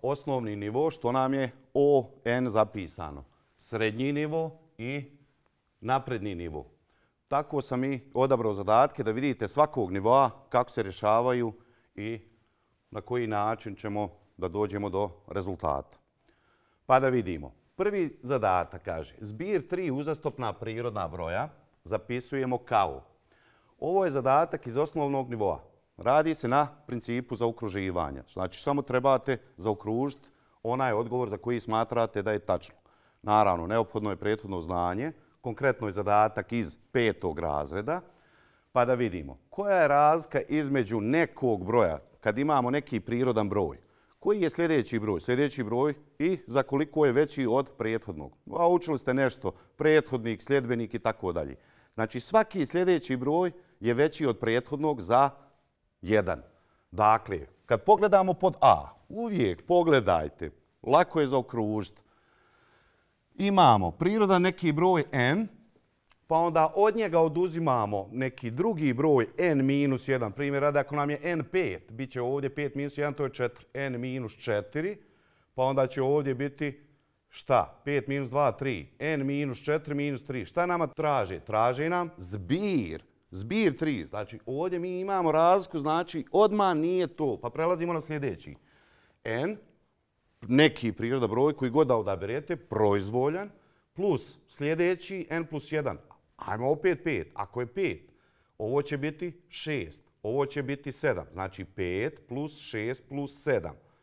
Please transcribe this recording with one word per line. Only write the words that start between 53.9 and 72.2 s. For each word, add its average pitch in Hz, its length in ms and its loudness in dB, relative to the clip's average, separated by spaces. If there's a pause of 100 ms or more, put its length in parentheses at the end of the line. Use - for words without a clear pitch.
veći 151 320 2
od 120 140 0
prethodnog 127 600 -2
za 123 280 4 (720)
jedan. 92 400 2 (500)
Dakle, 104 480 2 (260)
kad 113 180 0
pogledamo 196 500 6
pod 185 280 0
A, 85 360 6 (120)
uvijek 185 560 -2
pogledajte, 98 840 4 (340)
lako 160 360 4
je 147 80 2
zaokružiti. 113 720 -4 (1300)
Imamo 101 560 6
prirodan 196 500 2
neki 180 300 0
broj 165 400 4
n, 143 360 2 (800)
pa 160 80 0
onda 165 400 2
od 208 200 4
njega 185 240 2
oduzimamo 147 920 0
neki 127 400 -4
drugi 151 420 0
broj 135 340 4 (100)
n 156 280 2
minus 139 420 0
jedan. 120 240 0
Primjer 139 300 -2
radi, 143 180 2
ako 139 160 -4
nam 147 140 -2
je 147 140 -4
n 165 280 -2
pet, 139 400 -4
bit 131 200 -10
će 127 100 -6